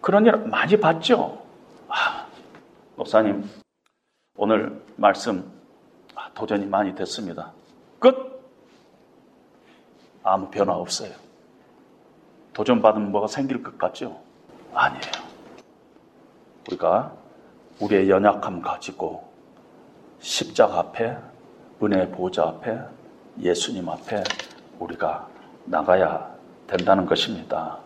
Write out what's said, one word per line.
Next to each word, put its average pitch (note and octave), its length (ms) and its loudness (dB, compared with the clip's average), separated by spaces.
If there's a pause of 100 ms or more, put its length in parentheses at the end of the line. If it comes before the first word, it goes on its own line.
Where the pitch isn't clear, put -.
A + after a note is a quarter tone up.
그런 G3+ 260 6
일 A3+ 100 8
많이 G#3+ 420 2
봤죠? - 640 2 (460)
아, - 380 -4 (680)
목사님, G#2 540 0 (880)
오늘 G#2 440 0 (160)
말씀, - 540 2 (640)
아, - 200 -14
도전이 G#2 320 -2
많이 G2 280 0
됐습니다. F2+ 580 -8 (460)
끝! B3+ 160 8 (2000)
아무 F#2+ 280 0
변화 G2 240 0
없어요. F2+ 360 -6 (1400)
도전받으면 G#2+ 580 4
뭐가 G2+ 160 0
생길 C3+ 360 -4
것 - 160 -16
같죠? - 420 -6 (540)
아니에요. - 380 -2 (1600)
우리가 F#2+ 440 0 (680)
우리의 G2 300 4
연약함 G2 500 4
가지고 - 680 -8 (920)
십자가 - 600 0
앞에, - 360 -4 (680)
은혜의 F#2+ 280 2
보좌 F2+ 340 -2
앞에, A2 340 -4 (640)
예수님 F2+ 480 -2
앞에 G2 340 -6 (560)
우리가 E2+ 500 -4 (360)
나가야 E2 680 2 (320)
된다는 F#2+ 400 4
것입니다. - 800 -4